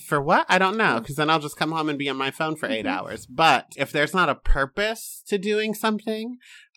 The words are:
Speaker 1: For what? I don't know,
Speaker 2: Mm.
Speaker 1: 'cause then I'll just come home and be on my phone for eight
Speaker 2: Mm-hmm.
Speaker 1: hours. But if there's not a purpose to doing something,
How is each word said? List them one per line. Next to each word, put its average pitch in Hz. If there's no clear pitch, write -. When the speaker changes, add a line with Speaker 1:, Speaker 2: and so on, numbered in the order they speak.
Speaker 1:
For 147
what? 196
I 185
don't 190
know, 165
Speaker 2:
Mm. 117
Speaker 1:
'cause 139
then 151
I'll 160
just 147
come 156
home 160
and 143
be 143
on 135
my 135
phone 160
for 135
eight 110
Speaker 2:
Mm-hmm. -
Speaker 1:
hours. -
But 135
if 139
there's 151
not 180
a 127
purpose -
to 208
doing 214
something, 220